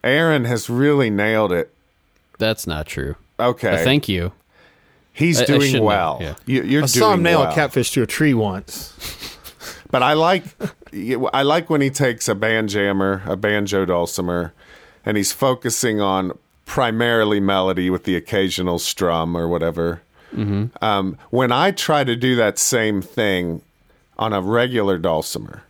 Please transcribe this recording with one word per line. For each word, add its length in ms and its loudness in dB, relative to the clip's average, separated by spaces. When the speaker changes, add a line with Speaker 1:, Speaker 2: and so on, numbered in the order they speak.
Speaker 1:
Aaron 400 2
has 260 -2
really 400 2
nailed 420 2
it. 200 -2
Speaker 2:
That's 280 -2
not 200 -4
true. 300 -8
Speaker 1:
Okay. 400 0
Speaker 2:
Uh, 40 2
thank 240 2
you. 240 -2
Speaker 1:
He's 280 0
Speaker 2:
I, 40 2
I 20 2
Speaker 1:
doing 160 4
Speaker 2:
shouldn't 140 2
have, 80 2
Speaker 1:
well. 360 2
Speaker 2:
yeah. 140 -6
Speaker 1:
You, 180 0
you're 200 2
Speaker 3:
I 40 0
saw 260 4
him 100 2
Speaker 1:
doing 20 -
Speaker 3:
nail 160 4
Speaker 1:
well. 100 2
Speaker 3:
a 40 -2
catfish 380 0
to 100 2
a 40 0
tree 280 2
once. 640 -4
Speaker 1:
<laughs> 340 -14
But 140 2
I 120 4
like, 280 2
I 100 2
like 280 0
when 100 2
he 100 2
takes 380 -2
a 60 0
banjammer, 920 0
a 120 -2
banjo 480 0
dulcimer, 680 -2
and 120 -2
he's 160 0
focusing 680 -2
on 360 0
primarily 760 2
melody 500 2
with 140 0
the 140 0
occasional 640 -2
strum 560 -2
or 120 -2
whatever. 540 -2
Speaker 2:
Mm-hmm. 500 -4
Speaker 1:
Um, 320 0
when 220 2
I 180 2
try 320 -2
to 140 -2
do 180 0
that 240 2
same 420 0
thing 640 -2
on 140 -2
a 100 -2
regular 560 0
dulcimer 720 -4